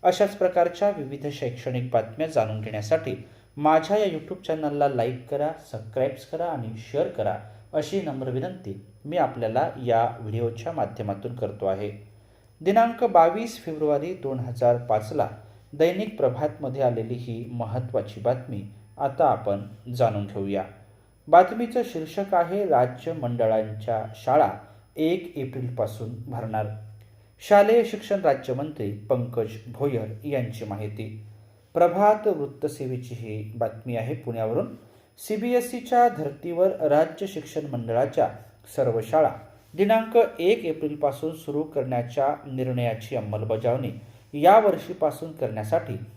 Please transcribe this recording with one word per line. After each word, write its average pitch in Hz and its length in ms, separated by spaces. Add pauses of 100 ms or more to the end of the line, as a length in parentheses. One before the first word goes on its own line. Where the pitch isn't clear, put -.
अशाच 190 340
प्रकारच्या 180 540
विविध 143 420
शैक्षणिक 123 580
बातम्या 117 360
जाणून 110 340
घेण्यासाठी 107 540 (420)
माझ्या 160 400
या 214 100
YouTube 180 400
चॅनलला 147 420
लाईक 127 420
करा, 147 180 (240)
सबस्क्राईब 110 380 (220)
करा 165 120
आणि 135 240 (100)
शेअर 143 300
करा, 101 300 (340)
अशी 156 280
नम्र 131 280
विनंती 123 580 (180)
मी 151 120
आपल्याला 123 540 (140)
या 117 360
व्हिडिओच्या 113 520
माध्यमातून 120 600
करतो 101 320
आहे. 98 240 (680)
दिनांक 226 440
बावीस 190 600
फेब्रुवारी 151 500
दोन 131 260
हजार 120 360
पाचला 120 520 (440)
दैनिक 180 440
प्रभातमध्ये 135 680
आलेली 117 320
ही 117 380
महत्त्वाची 110 680
बातमी 120 420 (360)
आता 139 280
आपण 101 360 (300)
जाणून 110 340
घेऊया. 98 380 (640)
बातमीचं 226 560
शीर्षक 190 500
आहे, 180 300
राज्य 127 480
मंडळांच्या 110 920 (100)
शाळा 131 360 (460)
एक 170 420
एप्रिलपासून 123 720 (160)
भरणार. 110 400 (840)
शालेय 208 360
शिक्षण 202 360
राज्यमंत्री 139 720
पंकज 117 540 (220)
भोयर 117 580
यांची 127 380
माहिती. 104 600 (480)
प्रभात 202 540
वृत्तसेवेची 139 840
ही 107 420
बातमी 117 400
आहे 117 180
पुण्यावरून. 113 520 (520)
सीबीएसईच्या 240 880
धर्तीवर 175 600 (120)
राज्य 160 460
शिक्षण 156 400
मंडळाच्या 123 640 (480)
सर्व 120 240
शाळा 151 300 (440)
दिनांक 220 440 (220)
एक 190 240
एप्रिलपासून 156 680
सुरू 151 280
करण्याच्या 131 720 (120)
निर्णयाची 127 680
अंमलबजावणी 110 760 (500)
यावर्षीपासून 170 920
करण्यासाठी 110 640 (200)